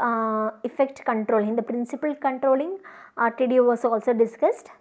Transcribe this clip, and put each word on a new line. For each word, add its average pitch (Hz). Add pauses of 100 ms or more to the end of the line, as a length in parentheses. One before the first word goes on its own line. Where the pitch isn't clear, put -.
uh, 220 (120)
effect 269
controlling, 220
the 233
principal 240
controlling 277 (360)
R 233
T 247
D 254
was 240
also 233
discussed, 233 (120)